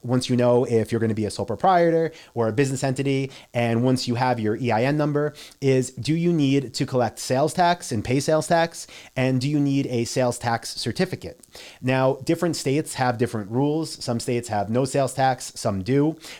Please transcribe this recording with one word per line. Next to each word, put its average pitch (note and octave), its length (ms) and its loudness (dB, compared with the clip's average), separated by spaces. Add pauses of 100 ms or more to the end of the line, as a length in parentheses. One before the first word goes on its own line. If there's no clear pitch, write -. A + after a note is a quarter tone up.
once B2 260 0
you B2+ 60 2
know B2 300 4
if A2+ 260 2
you're A2+ 100 0
gonna G#2+ 140 0
be G#2 100 -2
a G2 60 -2
sole - 160 -6
proprietor E3 640 2 (240)
or A#2 120 2
a A2 60 0
business C3+ 300 0
entity, C3+ 480 -2 (240)
and A#2 280 2
once B2+ 240 2
you A#2+ 80 -2
have B2+ 240 0
your G#2+ 160 0
E A#2+ 160 -2
I A2 120 2
N C#3+ 140 0
number, D3 360 0 (280)
is C3 280 2
do B2 240 -4
you E3+ 180 2
need C#3 440 2
to C#3+ 100 -2
collect B2 320 0
sales C#3+ 380 -2
tax F3 360 0
and A2 120 -2
pay C3 160 0
sales D#3 260 0
tax? E3+ 400 0 (300)
And C3 260 2
do C#3 80 -2
you D3+ 100 0
need C#3 280 0
a A#2+ 180 0
sales B2 320 0
tax - 380 -4
certificate? - 680 -6 (400)
Now, C3 420 2
different E3 320 0
states C#3+ 380 -2
have B2+ 240 0
different A2 320 -4
rules. D3 540 -2
Some A#2 160 -2
states A#2+ 300 -2
have G#2 200 -2
no B2 160 2
sales C3 300 -2
tax, C3 400 0
some G2 260 -2
do. C#3+ 360 2 (220)